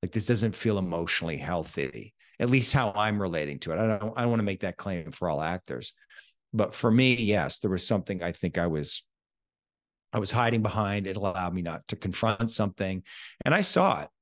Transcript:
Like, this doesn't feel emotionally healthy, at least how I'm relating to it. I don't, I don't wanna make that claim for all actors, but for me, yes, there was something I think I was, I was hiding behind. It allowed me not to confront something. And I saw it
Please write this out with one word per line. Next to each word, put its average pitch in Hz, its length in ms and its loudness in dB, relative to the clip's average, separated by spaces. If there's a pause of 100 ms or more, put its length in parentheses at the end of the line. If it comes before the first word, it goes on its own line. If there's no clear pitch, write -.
Like, 92 100 -6
this 113 140 -2
doesn't 110 280 2
feel 104 240 2
emotionally 85 600 -2
healthy, 73 760 -6 (240)
at 123 120 2
least 127 220 4
how 117 220 4
I'm 104 260 2
relating 78 400 -2
to 82 120 -6
it. 80 60 -2
I 110 200 2
don't, 107 180 -6
I 127 40 -4
don't 120 100 2
wanna 113 120 2
make 98 180 -2
that 92 160 -4
claim 87 340 -6
for - 180 -4
all 73 120 0
actors, 80 540 -6 (580)
but 107 220 0
for 117 160 2
me, 127 240 6
yes, 104 440 0
there 104 120 -2
was 92 140 0
something 98 380 0
I 87 100 -4
think 87 260 -2
I 87 80 2
was, 76 360 -2 (1080)
I - 60 0
was 101 120 -2
hiding 117 320 2
behind. 101 440 0
It 95 100 -6
allowed 90 380 -2
me 92 80 -2
not 82 260 -8
to 107 80 -2
confront 110 540 0
something. 95 520 0 (420)
And 139 100 4
I 202 80 4
saw 180 400 4
it - 60 -12 (120)